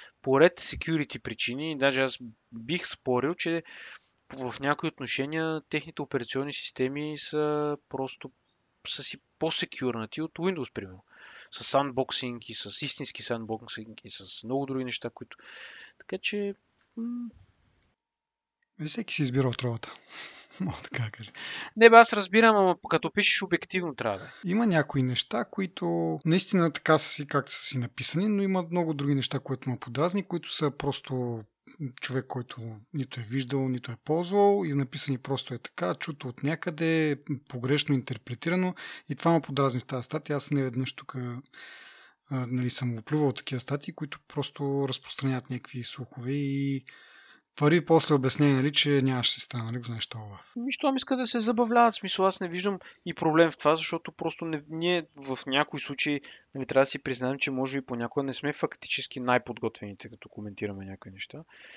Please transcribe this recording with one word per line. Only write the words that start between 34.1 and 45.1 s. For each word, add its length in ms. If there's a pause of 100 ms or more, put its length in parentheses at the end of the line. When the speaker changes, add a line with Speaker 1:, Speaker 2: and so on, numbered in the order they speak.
Speaker 2:
и 80
написани 440
просто 360
е 40
така, 380
чуто 320
от 160
някъде, 760 (280)
погрешно 480
интерпретирано 800 (340)
и 60
това 160
ме 100
подразни 380
в 60
тази 180
статия. 340
Аз 140
неведнъж 420
тук, 220
а, 1300
нали, 220
съм 280
оплювал 340
такива 280
статии, 340
които 340
просто 640
разпространяват 600